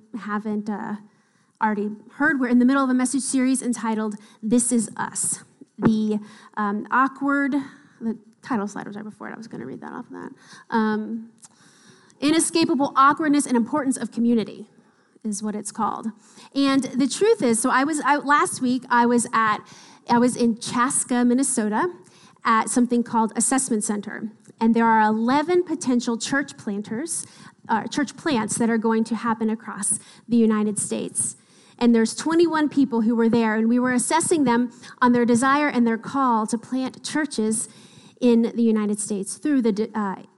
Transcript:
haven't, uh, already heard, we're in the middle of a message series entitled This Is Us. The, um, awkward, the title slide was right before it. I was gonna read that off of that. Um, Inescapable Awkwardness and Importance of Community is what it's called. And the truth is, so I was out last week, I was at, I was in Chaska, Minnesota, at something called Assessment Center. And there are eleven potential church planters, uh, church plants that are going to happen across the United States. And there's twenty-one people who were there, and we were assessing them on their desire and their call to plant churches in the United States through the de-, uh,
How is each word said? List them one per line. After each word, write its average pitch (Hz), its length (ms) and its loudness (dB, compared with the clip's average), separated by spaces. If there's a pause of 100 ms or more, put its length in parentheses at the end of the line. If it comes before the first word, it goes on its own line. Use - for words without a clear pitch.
(160)
haven't, 208 540 -6
uh, 208 240 -8 (680)
already 208 300 -2 (220)
heard, 285 260 0
we're 254 80 0
in 247 140 4
the 240 40 6
middle 269 200 4
of 254 60 0
a 254 40 2
message 254 280 0
series 262 400 0
entitled 220 520 -4 (260)
This 233 300 0
Is 233 260 0
Us. - 460 -6 (340)
The, 214 440 0 (360)
um, 208 360 -2
awkward, 277 640 0 (440)
the 226 160 -4 (260)
title 208 260 -4
slide - 180 -12
was 208 80 -12
right 214 100 -12
before 214 240 -14
it. - 40 -12
I - 40 -14
was 226 120 -16
gonna - 180 -12
read - 140 -12
that - 120 -14
off - 140 -14
of - 60 -20
that. - 180 -14 (400)
Um, 220 600 -2 (880)
Inescapable 311 760 0
Awkwardness 285 500 4
and 247 120 0
Importance 262 400 0
of - 160 -8
Community 226 560 0 (560)
is 202 180 -6
what 214 140 -6
it's 208 160 -10
called. 226 400 -6 (420)
And 269 300 2
the 254 240 0
truth 440 340 2
is, 233 160 2
so - 120 0
I 254 120 2
was 302 200 -2
out 285 220 2
last 294 380 0
week, 247 260 -2
I 240 160 4
was 233 280 2
at, 226 260 0 (500)
I 233 100 4
was 247 180 2
in 233 220 0
Chaska, 247 680 0
Minnesota, 247 680 0 (520)
at 226 260 2
something 240 320 2
called 226 320 0
Assessment 233 480 0
Center. 214 480 -6 (300)
And 226 140 4
there 233 120 4
are 226 140 4
eleven 262 640 2
potential 240 520 -2
church 285 400 -4
planters, 220 680 -8 (420)
uh, - 200 -2
church - 280 -4
plants 240 420 -2
that 233 120 0
are 226 80 2
going 226 260 2
to 226 120 -4
happen 226 340 -2
across 214 480 -6 (300)
the 233 80 2
United 214 420 2
States. - 560 -6 (460)
And 240 120 6
there's 226 220 2
twenty-one 320 540 2
people 233 320 0
who 226 160 2
were 226 120 4
there, 220 280 2
and 226 120 2
we 247 120 2
were 254 120 2
assessing 311 520 2
them 240 260 2 (320)
on 247 80 6
their 240 140 4
desire 269 420 4
and 240 180 2
their 226 140 2
call 233 480 0
to 233 100 -2
plant 254 480 -6
churches 220 640 -2 (500)
in 233 360 2
the 233 80 0
United 214 360 2
States 202 380 -6
through 285 240 0
the 220 120 2
de-, 214 220 -2
uh, 202 220 -4 (220)